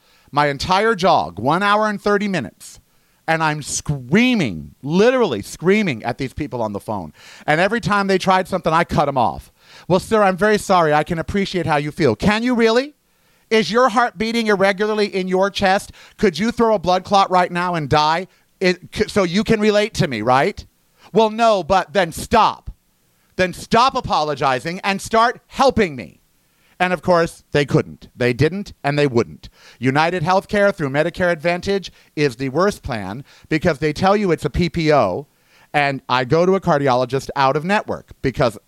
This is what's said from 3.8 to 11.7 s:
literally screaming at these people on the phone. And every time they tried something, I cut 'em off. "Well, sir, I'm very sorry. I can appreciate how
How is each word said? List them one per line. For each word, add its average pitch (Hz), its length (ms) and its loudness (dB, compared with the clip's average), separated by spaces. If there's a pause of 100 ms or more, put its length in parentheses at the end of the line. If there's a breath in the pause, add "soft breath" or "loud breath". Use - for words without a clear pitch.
literally 185 600 2
screaming 170 640 -2
at 120 140 -6
these 135 140 -8
people 139 300 -8
on 107 100 -4
the 101 80 -8
phone. 92 320 -10 (340 loud breath)
And 156 140 2
every 208 200 0
time 196 260 0
they 190 100 2
tried 185 300 2
something, 175 260 -4
I 170 120 2
cut 151 240 0
'em 139 100 -2
off. 98 340 -2 (360 loud breath)
"Well, 185 120 2
sir, 220 220 0
I'm 190 140 2
very 208 220 2
sorry. 170 360 2
I 151 100 2
can 165 140 -4
appreciate 175 480 -4
how 156 100 0